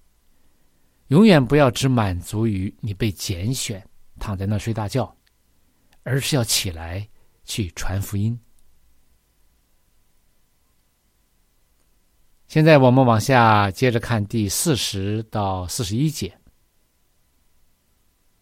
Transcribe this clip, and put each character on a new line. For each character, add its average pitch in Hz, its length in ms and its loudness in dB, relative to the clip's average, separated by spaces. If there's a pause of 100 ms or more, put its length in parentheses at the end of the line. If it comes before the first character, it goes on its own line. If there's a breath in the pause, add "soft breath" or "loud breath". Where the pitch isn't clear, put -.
(1080)
永 202 180 6
远 160 200 6
不 127 120 2
要 143 120 6
只 131 200 -2
满 107 300 0
足 107 280 -4
于 98 320 -4
你 104 140 -8
被 107 180 -4
拣 95 420 -6
选， 110 320 -10 (320)
躺 101 200 -8
在 98 80 -6
那 104 100 -2
儿 101 40 -2
睡 110 140 -6
大 107 140 -6
觉， 117 260 -4 (880)
而 131 160 -4
是 151 180 -2
要 120 60 0
起 - 280 -4
来 82 360 -10 (360)
去 95 280 -8
传 98 300 -4
福 95 140 -10
音。 110 240 -4 (4000)
现 156 160 2
在 156 140 8
我 131 120 6
们 131 160 6
往 113 140 4
下 107 500 4
接 123 220 0
着 117 80 0
看 110 260 -2
第 107 220 -2
四 143 280 -2
十 101 480 -6
到 95 440 -6
四 120 160 -8
十 98 120 -6
一 147 140 0
节。 101 260 -8 (2000)